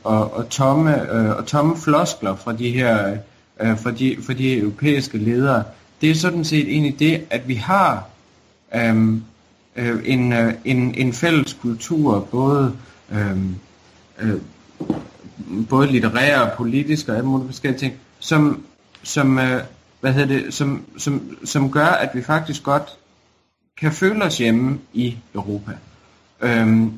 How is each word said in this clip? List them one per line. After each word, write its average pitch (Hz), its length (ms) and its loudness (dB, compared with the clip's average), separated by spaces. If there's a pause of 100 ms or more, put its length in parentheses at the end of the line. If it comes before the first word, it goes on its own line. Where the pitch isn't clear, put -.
og, 107 300 0
og 117 140 -6
tomme, 139 640 2
øh, 110 240 2
og 104 100 -8
tomme 151 300 2
floskler 151 600 0
fra 117 160 -8
de 120 180 -4
her, 110 480 0 (420)
øh, 110 180 0
fra 123 120 -6
de, 131 260 -2 (100)
fra 135 60 -4
de 127 100 -4
her 131 200 0
europæiske 131 560 0
ledere. 120 460 2 (360)
Det 156 100 4
er 160 40 4
sådan 170 300 0
set 151 240 0
egentlig 143 300 0
det, 160 320 2
at 123 180 -4
vi 131 60 -2
har, 123 540 0 (640)
øhm, 110 480 2 (540)
øh, 120 280 -2
en, 123 280 2
øh, 117 220 2 (100)
en, 127 300 0
en 127 180 0
fælles 160 400 0
kultur, 117 800 0
både, 135 460 2 (360)
øhm, 95 420 -2 (640)
øh, 107 200 -2 (1300)
både 135 180 4
litterær 127 540 2
og 107 160 0
politisk 139 520 -2
og 113 80 -2
alle 120 100 -2
mulige 131 220 0
forskellige 131 300 -4
ting, 131 160 -4 (240)
som, 151 460 2 (380)
som, 135 360 2
øh, 127 220 0 (400)
hvad 131 120 0
hedder 135 280 2
det, - 140 -8
som, 139 300 -4 (140)
som, - 460 -4
som 139 280 0
gør, 151 140 4
at 165 280 2
vi 123 80 -4
faktisk 156 400 -2
godt - 340 -2 (840)
kan 151 140 0
føle 202 320 0
os 156 140 -2
hjemme 123 400 2 (140)
i 117 240 -2 (180)
Europa. 104 380 -6 (680)
Øhm, 113 560 4